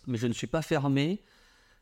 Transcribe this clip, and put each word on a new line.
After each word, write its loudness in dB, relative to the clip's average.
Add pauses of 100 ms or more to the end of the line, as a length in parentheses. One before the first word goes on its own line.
mais -2
je -2
ne 2
suis -6
pas -2
fermé 0 (580)